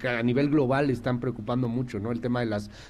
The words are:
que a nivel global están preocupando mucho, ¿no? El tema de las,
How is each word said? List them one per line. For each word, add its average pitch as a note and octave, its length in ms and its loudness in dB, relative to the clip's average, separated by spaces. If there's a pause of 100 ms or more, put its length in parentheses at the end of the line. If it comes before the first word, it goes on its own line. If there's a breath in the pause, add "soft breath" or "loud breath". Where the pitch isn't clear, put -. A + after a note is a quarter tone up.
que C3 80 -2
a A#2+ 140 0
nivel B2+ 280 4
global C#3 400 4
están B2 300 0
preocupando A#2+ 480 -2
mucho, A#2+ 320 -4
¿no? A2 120 -4
El A#2+ 80 -2
tema B2 200 0
de A#2+ 60 0
las, G#2 240 -2 (200 loud breath)